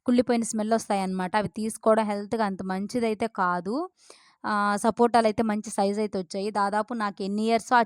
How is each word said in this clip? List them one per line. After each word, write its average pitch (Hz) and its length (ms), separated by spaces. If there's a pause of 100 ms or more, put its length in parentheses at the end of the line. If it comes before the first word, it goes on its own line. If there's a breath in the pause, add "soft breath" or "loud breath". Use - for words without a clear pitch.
కుళ్ళిపోయిన 240 360
స్మెల్ 214 300
వస్తాయన్నమాట. 190 640
అవి 208 120
తీసుకోవడం 220 560
హెల్త్‌గా 208 400
అంత 190 180
మంచిదైతే 208 640
కాదు. 190 600 (580 soft breath)
ఆ, 208 300
సపోటాలు 226 500
అయితే 214 160
మంచి 214 280
సైజు 202 280
అయితే 208 200
వచ్చాయి. 196 320
దాదాపు 208 440
నాకు 208 280
ఎన్ని 202 200
ఇయర్సో 226 340
ఆ 233 100